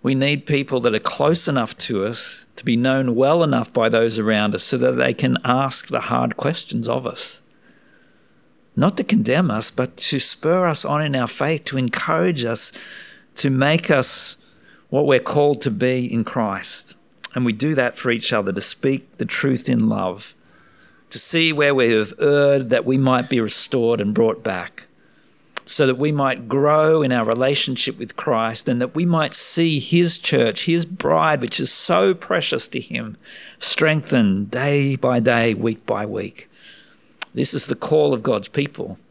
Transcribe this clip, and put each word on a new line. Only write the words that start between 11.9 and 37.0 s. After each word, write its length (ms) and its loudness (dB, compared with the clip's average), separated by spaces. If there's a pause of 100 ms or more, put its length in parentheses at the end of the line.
us, 260 -4 (640)
to 140 0
make 420 2
us 460 0 (520)
what 160 2
we're 140 6
called 420 2
to 80 -2
be 420 0
in 120 0
Christ. 720 -4 (400)
And 80 -2
we 80 2
do 240 -2
that 220 0
for 140 -2
each 200 -2
other, 220 0
to 80 -4
speak 560 -4
the 80 -4
truth 420 -2
in 220 2
love, 460 -6 (720)
to 100 -4
see 320 2
where 240 2
we 160 4
have 260 2
erred, 520 4
that 160 2
we 120 2
might 320 2
be 120 2
restored 580 0
and 140 -2
brought 280 2
back, 460 -8 (760)
so 200 2
that 120 2
we 160 0
might 340 -2
grow 540 4
in 100 2
our 140 2
relationship 720 -2
with 160 -10
Christ, 540 -2
and 120 0
that 140 -4
we 100 0
might 280 0
see 460 0
his 380 2
church, 460 0
his 220 0
bride, 560 0
which 180 -4
is 100 -2
so 440 2
precious 560 -4
to 100 -8
him, 380 -12 (420)
strengthened 920 2
day 460 0
by 240 2
day, 340 2
week 320 -4
by 200 -2
week. 420 -10 (840)